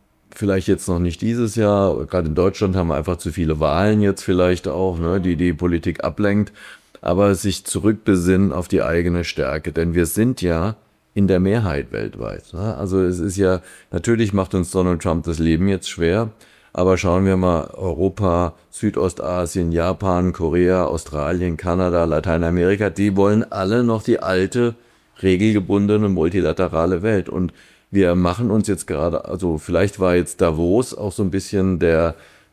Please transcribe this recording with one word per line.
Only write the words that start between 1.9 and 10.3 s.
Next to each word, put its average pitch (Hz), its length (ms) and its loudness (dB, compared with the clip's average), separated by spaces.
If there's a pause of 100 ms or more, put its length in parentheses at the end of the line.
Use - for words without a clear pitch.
gerade 85 220 -2
in 78 80 -2
Deutschland 95 400 0
haben 87 140 0
wir 73 60 0
einfach 80 220 -4
zu - 140 -8
viele 78 280 -2
Wahlen 90 420 2
jetzt 101 200 0
vielleicht 90 460 0
auch, 87 320 -2
ne, 87 220 0
die 87 160 0
die 87 160 2
Politik 85 500 -2
ablenkt, 101 480 0 (500)
aber 98 340 2
sich 95 300 -4
zurückbesinnen 95 840 2
auf 85 160 -4
die 87 160 2
eigene 85 400 0
Stärke. 76 480 -4
Denn 82 240 -2
wir 85 100 4
sind 113 360 0